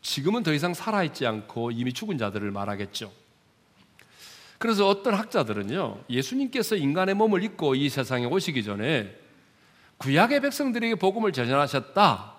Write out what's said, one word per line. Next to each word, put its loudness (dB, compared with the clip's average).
지금은 -2
더 2
이상 0
살아있지 -2
않고 -4
이미 -2
죽은 -6
자들을 -2
말하겠죠. -8
그래서 2
어떤 2
학자들은요, -2
예수님께서 -2
인간의 2
몸을 2
입고 0
이 2
세상에 -2
오시기 0
전에 -2
구약의 4
백성들에게 -2
복음을 0
전하셨다 2